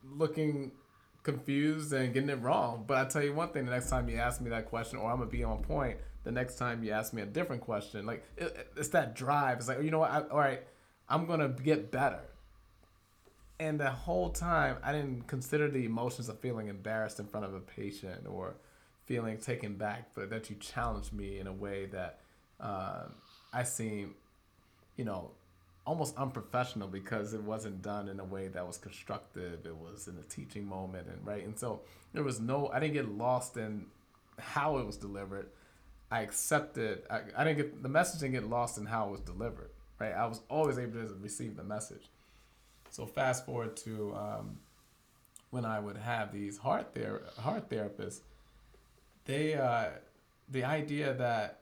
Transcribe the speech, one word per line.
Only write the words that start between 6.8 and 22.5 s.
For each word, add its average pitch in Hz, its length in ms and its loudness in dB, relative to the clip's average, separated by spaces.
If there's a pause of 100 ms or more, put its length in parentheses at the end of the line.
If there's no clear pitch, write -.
you 107 80 0
ask 107 220 2
me 113 80 -2
a 101 40 -2
different 123 360 0
question, 104 440 -2
like, 117 180 -4 (140)
it, - 380 -4
it's 151 140 -2
that 127 260 4
drive. 131 420 4
It's 123 100 -4
like, 131 140 2
"You 156 100 4
know 160 80 6
what? 156 120 8
I, 147 120 4
all - 140 2
right, 139 240 6 (480)
I'm 160 160 6
gonna 156 240 4
get 143 420 4
better." 123 300 2 (1400)
And 156 220 0
the 143 100 4
whole 175 420 0
time, 156 520 4
I 143 80 2
didn't 135 360 0
consider 147 420 4
the 131 160 2
emotions 117 420 0
of 107 120 -8
feeling 113 280 -2
embarrassed 104 540 -2
in 104 40 -4
front 104 200 -4
of 95 80 -4
a 95 80 -6
patient 98 680 -8
or 92 280 -6 (500)
feeling 113 320 0
taken 110 400 -4
back, 107 360 -2
but 101 160 -6
that 110 200 -6
you 104 80 -8
challenged 117 560 -4
me 98 260 -4
in 95 80 -6
a 98 60 -6
way 98 320 -4
that, 92 340 -6 (400)